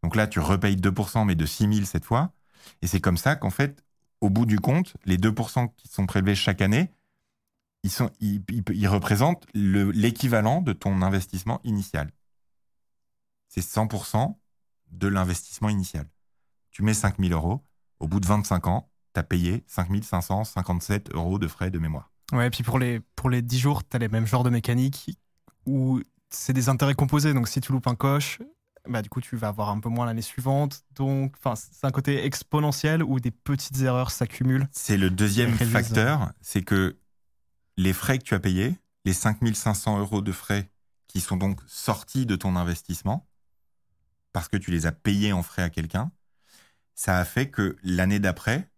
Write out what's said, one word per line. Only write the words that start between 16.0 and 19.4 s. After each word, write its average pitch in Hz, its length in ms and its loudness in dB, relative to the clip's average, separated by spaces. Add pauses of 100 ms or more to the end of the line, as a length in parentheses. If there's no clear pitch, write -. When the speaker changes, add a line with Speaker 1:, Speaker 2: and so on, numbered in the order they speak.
Speaker 1:
Tu - 120 -8
mets 107 120 2
cinq 104 240 0
mille 90 160 2
euros, 85 280 0 (380)
au 78 80 -4
bout 92 100 0
de 95 80 0
vingt-cinq 101 400 2
ans, 104 240 -2 (220)
t'as 80 100 -2
payé 90 440 0